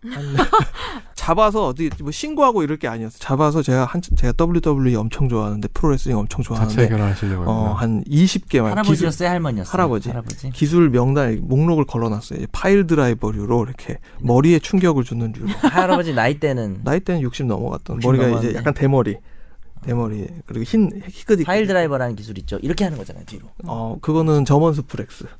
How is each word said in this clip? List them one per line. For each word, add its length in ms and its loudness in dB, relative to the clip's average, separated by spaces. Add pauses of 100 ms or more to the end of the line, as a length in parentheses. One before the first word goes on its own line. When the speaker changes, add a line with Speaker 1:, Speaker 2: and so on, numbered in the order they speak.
Speaker 1:
한 340 -10
<laughs> 760 0
잡아서 520 0
어디 240 -2 (100)
뭐 100 -6
신고하고 520 0
이럴 160 -2
게 100 -4
아니었어. 300 -8
잡아서 440 2
제가 220 2
한, 160 -4
제가 320 2
더블유더블유이 640 2
엄청 320 0
좋아하는데, 460 -2
프로레슬링 420 2
엄청 260 -2
좋아하는데, 320 -2
Speaker 2:
자체 120 4
해결하시려고 640 0
Speaker 1:
어, 80 2
Speaker 2:
했구나. 160 0
Speaker 1:
한 320 -2
이십 420 2
개만 240 2
Speaker 3:
할아버지로 220 2
Speaker 1:
기술, 180 0
Speaker 3:
쎄 140 -2
할머니였어요. 460 -2
Speaker 1:
할아버지. 360 0
Speaker 3:
할아버지. 420 -8
Speaker 1:
기술 400 4
명단 520 2
목록을 420 2
걸어놨어요. 540 -4
이제 140 -6
파일 340 4
드라이버류로 760 2
이렇게 300 -10
Speaker 3:
네. 40 -10 (220)
Speaker 1:
머리에 380 6
충격을 460 2
주는 280 -6
류로. 200 -6
Speaker 3:
<laughs> 160 0
할아버지 460 2
나이 260 0
때는 420 -2
Speaker 1:
나이 180 0
때는 200 -2
육십 260 -4
넘어갔던, 500 -4
Speaker 3:
육십 120 0
Speaker 1:
머리가 160 4
이제 80 2
Speaker 3:
넘었는데. 260 -2
Speaker 1:
약간 160 -2
대머리. 420 2
Speaker 3:
어. 40 -16 (640)
Speaker 1:
대머리. 440 -4 (200)
그리고 180 -8
흰, 260 2 (180)
희끗희끗. 380 0
Speaker 3:
파일 200 2
드라이버라는 500 0
기술 220 -12
있죠. 240 -8
이렇게 220 0
하는 120 -4
거잖아요, 300 -14
뒤로. 220 -16 (180)
Speaker 1:
어, 340 -6
그거는 460 2
점원 260 6
수플렉스. 520 -8 (160)